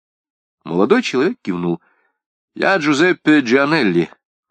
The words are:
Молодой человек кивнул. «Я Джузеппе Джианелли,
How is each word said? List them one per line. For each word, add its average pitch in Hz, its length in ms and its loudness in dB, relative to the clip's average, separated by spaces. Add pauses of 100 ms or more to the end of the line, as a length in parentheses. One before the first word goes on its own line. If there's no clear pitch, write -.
(640)
Молодой 110 380 0
человек 151 400 -2
кивнул. 87 380 -4 (760)
«Я 180 220 0
Джузеппе 151 600 2
Джианелли, 123 680 0 (420)